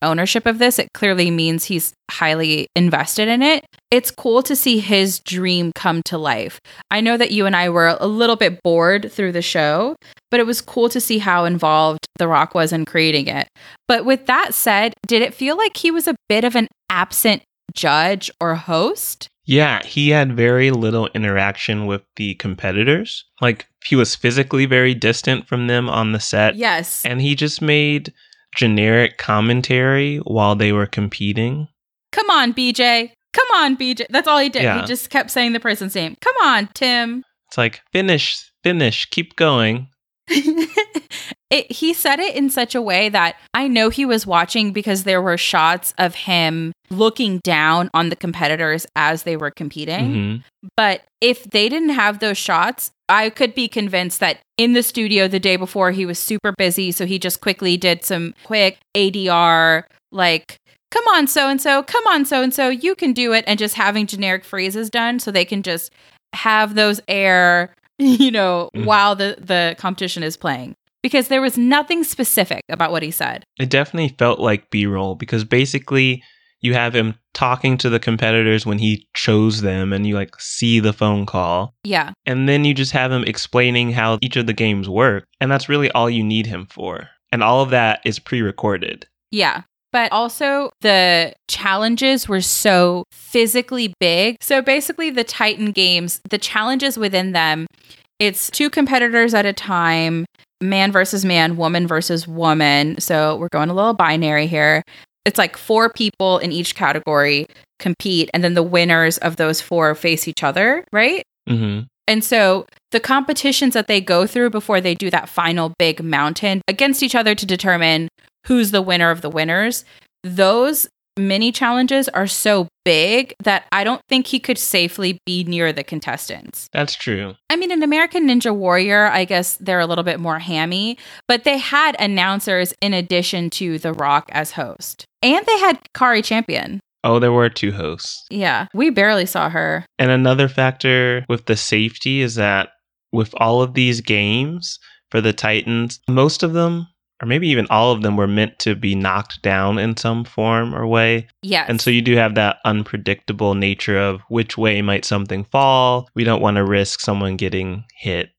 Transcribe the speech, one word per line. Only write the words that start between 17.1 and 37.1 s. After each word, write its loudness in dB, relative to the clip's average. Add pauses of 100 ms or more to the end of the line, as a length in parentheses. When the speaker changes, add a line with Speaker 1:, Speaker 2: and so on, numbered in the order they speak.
Speaker 1:
judge 0 (100)
or 0
host? -4 (160)
Speaker 2:
Yeah, 2
he 0
had 2
very 4
little 0
interaction -2
with -4 (120)
the -6
competitors. -2 (160)
Like, 0 (180)
he 2
was 2
physically 0
very 2
distant -2
from -2
them 0
on 0
the -2
set. 0
Speaker 1:
Yes. -4
Speaker 2:
And -2
he 0
just -4
made 0 (420)
generic 2
commentary 0
while 0
they 2
were 0
competing. -4 (460)
Speaker 1:
"Come -2
on, 2
B -2
J. 0 (180)
Come 2
on, 2
B -2
J." -6
That's 0
all 4
he 2
did. -2
Speaker 2:
Yeah. 2
Speaker 1:
He -4
just -6
kept -2
saying 0
the -2
person's -4
name. -4
"Come 0
on, 2
Tim." -2 (240)